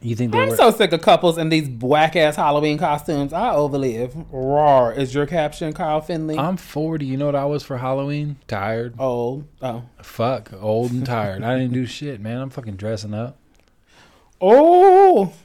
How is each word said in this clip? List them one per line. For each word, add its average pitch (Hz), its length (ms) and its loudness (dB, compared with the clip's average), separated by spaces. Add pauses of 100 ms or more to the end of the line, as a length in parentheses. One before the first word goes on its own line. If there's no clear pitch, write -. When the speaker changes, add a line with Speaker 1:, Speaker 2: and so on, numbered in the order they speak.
Speaker 1:
You 117 140 -6
think 117 180 -2
they - 60 2
Speaker 2:
I'm 523 120 2
Speaker 1:
were - 60 -2
Speaker 2:
so 240 140 6
sick 196 220 0
of 165 80 -2
couples 170 380 4
in 160 100 -2
these 160 200 0
whack-ass 151 680 0
Halloween 147 420 0
costumes. 147 540 -4
I 208 200 -2
overlive. 135 600 -2 (200)
Rawr 135 640 2
is 131 180 -4
your 143 120 0
caption, 156 460 -4
Kyle 156 280 -4
Finley. 156 380 -6
Speaker 1:
I'm 175 180 -4
forty. 156 500 -6
You 131 100 -6
know 143 100 -2
what 143 80 -2
I 139 100 -2
was 147 200 -4
for 135 140 -8
Halloween? 139 580 -6 (100)
Tired. 113 520 -6
Speaker 2:
Old. 127 460 -4 (160)
Oh. 120 220 -8 (200)
Speaker 1:
Fuck. - 580 -6
Old 113 320 -2
and 127 140 -4
tired. 104 360 -6
I 120 160 -2
didn't 127 140 -4
Speaker 2:
<laughs> - 0 -
Speaker 1:
do 127 140 -2
shit, 131 340 -12
man. 113 200 -8
I'm 135 100 -10
fucking 110 260 -12
dressing 104 380 -8
up. 117 220 -8 (1040)
Speaker 2:
Oh. 339 920 8 (120)